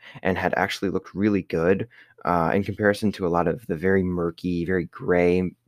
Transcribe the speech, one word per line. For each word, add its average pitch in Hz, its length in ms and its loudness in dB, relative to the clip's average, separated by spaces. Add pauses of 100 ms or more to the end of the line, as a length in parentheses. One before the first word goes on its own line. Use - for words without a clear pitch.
(220)
and 92 160 0
had 90 200 0
actually 98 340 -2
looked - 240 -6
really 101 280 2
good, 95 440 0 (360)
uh, 85 300 2
in 101 100 0
comparison 101 500 0
to 95 120 -6
a 85 40 0
lot 85 180 2
of - 200 -4
the 87 80 -4
very 95 280 2
murky, 87 600 -4
very 90 220 -2
gray, 87 640 2 (160)